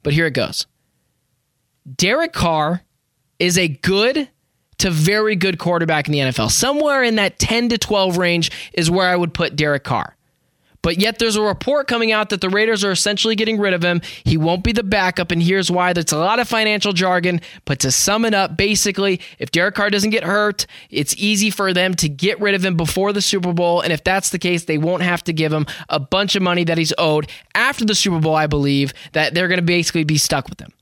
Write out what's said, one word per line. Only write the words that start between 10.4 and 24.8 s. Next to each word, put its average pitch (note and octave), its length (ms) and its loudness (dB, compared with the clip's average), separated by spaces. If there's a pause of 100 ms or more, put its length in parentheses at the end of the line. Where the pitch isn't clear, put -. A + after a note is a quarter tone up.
But E3+ 160 -2
yet A3 200 0
there's A3 180 0
a G#3+ 60 0
report C#4 460 0
coming A#3 220 0
out G#3+ 200 0
that G3 100 -4
the F#3+ 80 -2
Raiders G#3 360 2
are G3 60 0
essentially G#3 460 0
getting A3 220 0
rid G3+ 160 2
of F3 100 -2
him. F3 160 2 (240)
He D#3 140 2
won't E3+ 260 0
be A#3 80 0
the G#3+ 100 0
backup, F#3+ 480 0
and E3+ 120 2
here's F3+ 280 2
why. F3+ 220 2
That's E3+ 180 0
a D3+ 60 0
lot G3 220 2
of B3 100 -2
financial G#3+ 460 0
jargon, F3+ 480 0 (240)
but C#3 140 -4
to B2+ 120 0
sum G#3+ 320 0
it A3 80 0
up, F#3+ 240 0
basically, G3 640 0 (180)
if - 120 -8
Derek F#3 240 0
Carr G#3 160 0
doesn't G3+ 180 0
get G#3+ 160 0
hurt, G#3 420 0 (220)
it's - 300 -2
easy G#3 320 0
for F#3+ 240 -2
them F#3 220 2
to D#3+ 120 0
get E3 320 -2
rid G3+ 140 2
of F#3+ 100 0
him F3+ 140 0
before F#3 340 0
the G3+ 80 -2
Super F3+ 320 -2
Bowl, F3 300 0
and E3+ 100 -2
if D3+ 100 -4
that's F#3 280 0
the F#3 80 -6
case, F3 260 -2
they D#3 140 0
won't E3 240 0